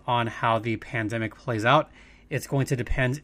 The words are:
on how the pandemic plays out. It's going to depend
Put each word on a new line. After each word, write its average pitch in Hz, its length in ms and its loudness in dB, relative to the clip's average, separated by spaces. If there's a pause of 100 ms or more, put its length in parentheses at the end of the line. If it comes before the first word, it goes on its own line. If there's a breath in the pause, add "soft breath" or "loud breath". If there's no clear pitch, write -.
on 120 220 0
how 113 300 2
the 113 180 -2
pandemic 110 600 -6
plays 110 280 -4
out. 143 260 4 (400 soft breath)
It's 139 160 -4
going 135 200 0
to 139 100 0
depend 127 480 0